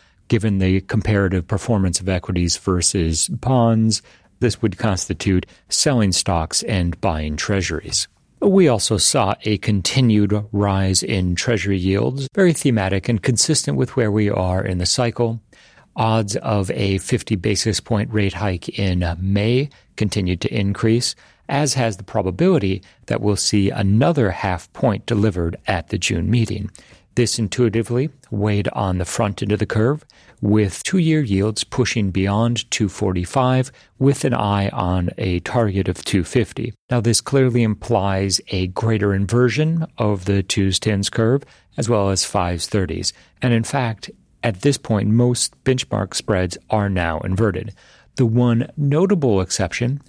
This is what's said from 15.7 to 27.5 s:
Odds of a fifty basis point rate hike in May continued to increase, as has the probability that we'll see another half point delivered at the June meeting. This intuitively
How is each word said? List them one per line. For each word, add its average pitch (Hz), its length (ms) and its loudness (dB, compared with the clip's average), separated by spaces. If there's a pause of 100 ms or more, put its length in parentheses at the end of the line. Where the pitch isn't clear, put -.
Odds 110 440 0
of 101 340 -2
a 98 260 0
fifty - 380 -2
basis 101 420 -2
point 110 340 -2
rate 101 200 0
hike 95 360 -4 (120)
in 90 240 0 (160)
May 107 480 0 (280)
continued 92 440 -2
to - 120 -4
increase, 113 600 0 (340)
as 139 260 0
has 113 240 -2
the 98 40 -12
probability 95 800 0 (240)
that 110 140 -2
we'll 104 160 2
see 101 340 2
another 110 640 2
half 92 400 -4
point 104 340 -2
delivered 95 500 0 (120)
at 90 220 -2
the 98 80 -2
June 90 300 -2
meeting. 107 400 0 (460)
This 120 240 0
intuitively 117 720 0 (200)